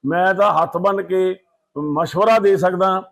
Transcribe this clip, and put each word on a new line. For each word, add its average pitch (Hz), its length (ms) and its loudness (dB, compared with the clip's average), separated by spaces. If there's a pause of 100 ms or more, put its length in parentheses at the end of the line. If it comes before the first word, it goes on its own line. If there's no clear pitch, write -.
ਮੈਂ 180 280 0
ਤਾਂ 185 280 2
ਹੱਥ 170 160 -4
ਬੰਨ੍ਹ 196 240 -2
ਕੇ 185 340 -2 (420)
ਮਸ਼ਵਰਾ 170 600 0
ਦੇ 196 180 2
ਸਕਦਾ 185 440 0 (100)